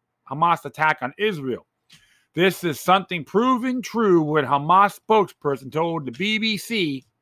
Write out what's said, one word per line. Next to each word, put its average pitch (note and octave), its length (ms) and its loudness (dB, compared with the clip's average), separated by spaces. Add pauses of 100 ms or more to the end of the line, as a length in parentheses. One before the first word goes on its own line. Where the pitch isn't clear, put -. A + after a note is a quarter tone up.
(300)
Hamas D#3+ 340 0
attack D3+ 380 0
on C3 160 -6
Israel. D3+ 480 -4 (680)
This F3 300 0
is D#3 160 -4
something F3+ 440 0
proven B3 580 0
true G3 400 2
when D3+ 240 0
Hamas D#3+ 520 2
spokesperson C#3+ 720 -2
told D#3+ 360 -4
the A#2+ 60 -8
B G3+ 260 -2
B G#3+ 180 -2
C E3 480 -4 (180)